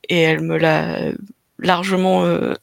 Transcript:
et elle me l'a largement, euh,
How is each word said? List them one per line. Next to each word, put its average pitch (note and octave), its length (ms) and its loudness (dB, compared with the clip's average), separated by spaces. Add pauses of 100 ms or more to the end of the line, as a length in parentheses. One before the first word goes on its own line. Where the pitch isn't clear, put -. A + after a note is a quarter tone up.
et F3 140 2
elle D#3+ 180 2
me D#3+ 180 -2
l'a D#3+ 540 0 (480)
largement, F#3 640 2
euh, E3+ 400 0